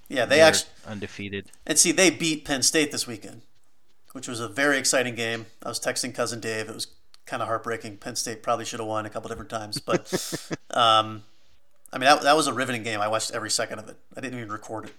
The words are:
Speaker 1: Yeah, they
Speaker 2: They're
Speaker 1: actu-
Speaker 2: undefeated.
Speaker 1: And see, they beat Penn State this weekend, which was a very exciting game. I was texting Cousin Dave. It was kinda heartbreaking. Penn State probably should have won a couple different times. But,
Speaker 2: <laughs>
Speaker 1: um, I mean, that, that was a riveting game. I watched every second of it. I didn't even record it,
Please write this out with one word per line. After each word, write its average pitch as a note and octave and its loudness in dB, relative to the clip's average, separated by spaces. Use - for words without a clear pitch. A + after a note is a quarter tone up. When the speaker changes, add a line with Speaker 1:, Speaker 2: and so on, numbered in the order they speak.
Speaker 1:
Yeah, C3 0
they C3 4
Speaker 2:
They're D#3+ 10
Speaker 1:
actu- - 4
Speaker 2:
undefeated. G2+ -8
Speaker 1:
And D#3 2
see, E3 6
they E3 6
beat D3 0
Penn C3+ -2
State D3 2
this - -4
weekend, G#2 -12
which - -12
was A#2+ -6
a A#2 -4
very C#3 2
exciting B2 2
game. A2+ -4
I - -8
was A#2+ -6
texting B2 -4
Cousin A#2 -4
Dave. A2+ -4
It A2+ -12
was - -8
kinda A#2 -6
heartbreaking. A2+ -4
Penn A#2+ -10
State A2 -6
probably A2+ 0
should A#2+ -8
have A2 -6
won A2 -2
a A2 -10
couple A2 -8
different A2 -10
times. G#2+ -6
But, D#3 -2
Speaker 2:
<laughs> - -18
Speaker 1:
um, A2 4
I - -4
mean, B2+ 2
that, D3 8
that C#3+ 6
was D3 4
a B2+ 0
riveting B2 -2
game. A2 -2
I G#2 0
watched A2 -2
every G#2+ -4
second A2+ -2
of G#2+ -14
it. - -16
I - -10
didn't B2+ -8
even G#2+ -10
record G#2 -8
it, G2+ -16